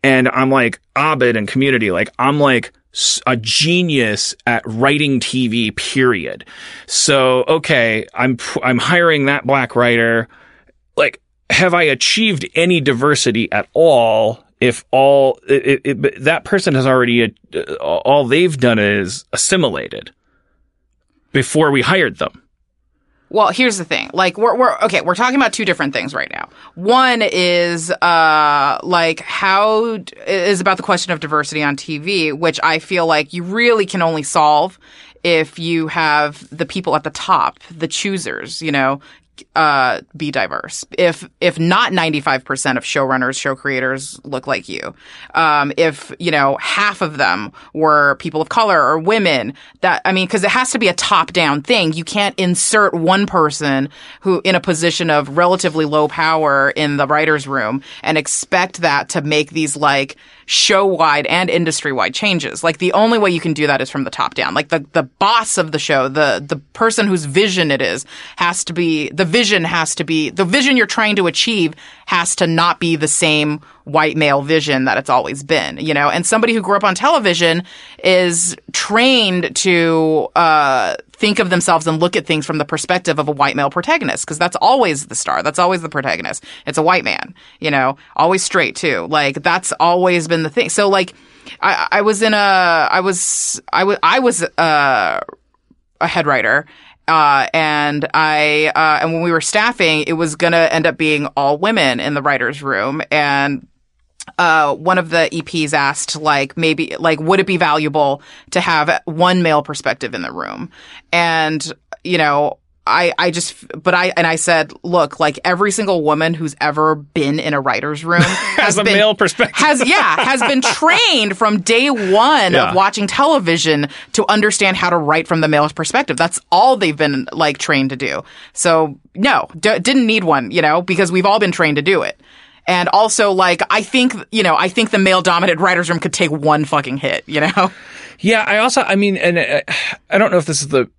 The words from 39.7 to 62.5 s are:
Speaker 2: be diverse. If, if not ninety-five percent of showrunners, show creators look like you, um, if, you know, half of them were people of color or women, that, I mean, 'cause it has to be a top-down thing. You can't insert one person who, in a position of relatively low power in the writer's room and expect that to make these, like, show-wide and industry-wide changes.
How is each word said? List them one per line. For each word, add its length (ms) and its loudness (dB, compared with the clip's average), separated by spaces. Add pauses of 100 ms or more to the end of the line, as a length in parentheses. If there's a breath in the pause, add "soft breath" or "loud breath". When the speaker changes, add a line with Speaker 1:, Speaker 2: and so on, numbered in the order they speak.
Speaker 2:
be 140 -6
diverse. 560 -6 (100)
If, 320 0 (140)
if 160 -2
not 340 0
ninety-five 500 -2
percent 360 -4
of 60 -8
showrunners, 540 -2
show 160 -4
creators 720 -6
look 220 -10
like 200 -4
you, 280 -10 (400 loud breath)
um, 420 2
if, 420 -2
you 120 -4
know, 280 2
half 440 -2
of 160 -6
them 340 -2 (220 loud breath)
were 400 4
people 260 -6
of 80 -4
color 320 4
or 180 2
women, 540 0 (300 loud breath)
that, 240 0
I 60 2
mean, 140 0
'cause 160 -2
it 80 0
has 200 0
to 80 -4
be 100 2
a 60 0
top-down 680 0
thing. 300 0
You 120 -6
can't 340 -4
insert 560 0
one 320 2
person 640 0 (320 loud breath)
who, 200 0
in 120 0
a 60 2
position 500 -2
of 260 0
relatively 480 2
low 240 2
power 640 0
in 260 -2
the 100 0
writer's 400 0
room 360 -4 (200 loud breath)
and 140 -2
expect 640 -2
that 300 0
to 100 -4
make 300 -2
these, 260 -4
like, 400 0 (320 soft breath)
show-wide 800 2
and 240 0
industry-wide 640 -2
changes. 480 -4